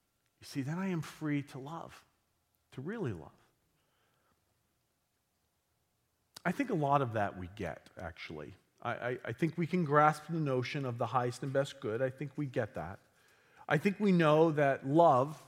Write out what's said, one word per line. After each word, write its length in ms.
you 60
see, 180
then 160
I 100
am 120
free 420
to 160
love, 440
to 80
really 320
love. 160
I 80
think 200
a 40
lot 280
of 100
that 240
we 180
get, 320
actually. 540
I, 80
I, 340
I 60
think 260
we 80
can 180
grasp 460
the 80
notion 480
of 140
the 80
highest 340
and 100
best 280
good. 200
I 120
think 240
we 100
get 300
that. 240
I 120
think 200
we 120
know 400
that 360
love 600